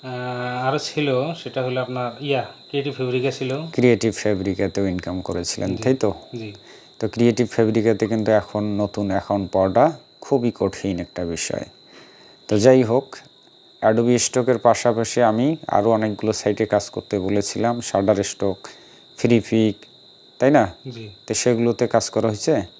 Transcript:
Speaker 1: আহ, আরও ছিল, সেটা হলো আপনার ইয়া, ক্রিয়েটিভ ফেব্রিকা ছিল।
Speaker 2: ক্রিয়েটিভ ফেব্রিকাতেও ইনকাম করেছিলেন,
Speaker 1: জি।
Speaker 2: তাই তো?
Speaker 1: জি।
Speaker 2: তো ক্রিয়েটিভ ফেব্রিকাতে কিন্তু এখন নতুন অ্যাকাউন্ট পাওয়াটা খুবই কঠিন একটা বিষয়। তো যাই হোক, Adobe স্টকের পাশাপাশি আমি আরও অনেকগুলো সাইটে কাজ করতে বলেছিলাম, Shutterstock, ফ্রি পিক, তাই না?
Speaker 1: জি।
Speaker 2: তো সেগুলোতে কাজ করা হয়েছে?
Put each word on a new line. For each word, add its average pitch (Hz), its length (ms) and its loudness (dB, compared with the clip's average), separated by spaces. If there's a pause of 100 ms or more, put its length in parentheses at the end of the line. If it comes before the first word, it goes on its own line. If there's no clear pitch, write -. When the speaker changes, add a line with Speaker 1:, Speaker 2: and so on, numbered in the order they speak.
Speaker 1:
আহ, 123 640 -6
আরও 143 120 0
ছিল, 147 560 -2
সেটা 135 280 -6
হলো 127 180 -2
আপনার 123 440 -6
ইয়া, 139 160 0
ক্রিয়েটিভ 139 560 -6
ফেব্রিকা 127 340 0
ছিল। 135 420 -6
Speaker 2:
ক্রিয়েটিভ 113 420 4
ফেব্রিকাতেও 98 720 -2
ইনকাম 90 340 -4
করেছিলেন, 92 560 -6
Speaker 1:
জি। 101 60 -8
Speaker 2:
তাই 131 120 2
তো? 110 180 0 (260)
Speaker 1:
জি। 107 140 -10 (460)
Speaker 2:
তো 110 100 -2
ক্রিয়েটিভ 117 420 2
ফেব্রিকাতে 110 560 2
কিন্তু 110 240 0
এখন 107 340 0 (120)
নতুন 104 340 -2
অ্যাকাউন্ট 95 420 -2
পাওয়াটা 95 400 2 (280)
খুবই 120 340 0
কঠিন 95 460 -2
একটা 87 240 -8
বিষয়। - 400 -6 (840)
তো 104 100 2
যাই 131 240 8
হোক, 120 340 -2 (680)
Adobe 117 360 4
স্টকের 123 400 2
পাশাপাশি 113 640 2
আমি 120 340 2 (100)
আরও 104 240 2
অনেকগুলো 107 420 0
সাইটে 104 340 0
কাজ 104 240 0
করতে - 280 -4
বলেছিলাম, 104 640 -2
Shutterstock, 98 760 0 (640)
ফ্রি 117 220 4
পিক, 110 360 0 (600)
তাই 131 120 4
না? 117 240 2 (140)
Speaker 1:
জি। 113 220 -14 (160)
Speaker 2:
তো 113 80 -4
সেগুলোতে 117 520 0
কাজ - 240 0
করা 110 180 0
হয়েছে? 110 340 0 (160)